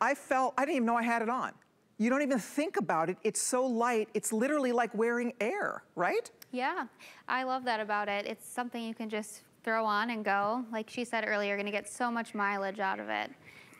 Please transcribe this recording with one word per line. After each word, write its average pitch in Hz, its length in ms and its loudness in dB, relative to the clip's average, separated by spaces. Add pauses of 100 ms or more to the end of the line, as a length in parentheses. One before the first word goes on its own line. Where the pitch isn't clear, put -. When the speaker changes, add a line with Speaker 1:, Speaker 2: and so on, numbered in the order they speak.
Speaker 1:
I 254 140 4
felt, 262 420 0
I 262 80 4
didn't 302 120 2
even 240 100 4
know 233 80 4
I 233 80 2
had 233 180 2
it 220 80 0
on. 254 220 -2 (460)
You 220 120 2
don't 269 140 4
even 262 160 2
think 294 380 -2
about 165 320 2
it. 185 140 -2
It's - 160 0
so 254 260 2
light. 233 480 2
It's - 200 -2
literally 262 380 2
like 240 240 2
wearing 240 440 0
air, 254 440 -2 (120)
right? 202 340 0 (220)
Speaker 2:
Yeah, 262 360 -2 (420)
I 254 140 2
love 254 220 -2
that 226 140 0
about 208 300 0
it. 202 160 0
It's - 220 -6
something 240 360 -6
you 226 120 -4
can 220 140 -6
just 214 340 -6 (200)
throw 226 220 2
on 214 240 2
and 220 160 -2
go. 208 460 2
Like 220 180 -4
she 247 160 -4
said 226 200 -2
earlier, 208 240 0
you're 202 80 0
gonna 202 140 -2
get 202 160 -4
so 247 240 -2
much 233 220 -4
mileage 202 460 0
out 202 200 0
of 208 100 -6
it. - 220 -2 (480)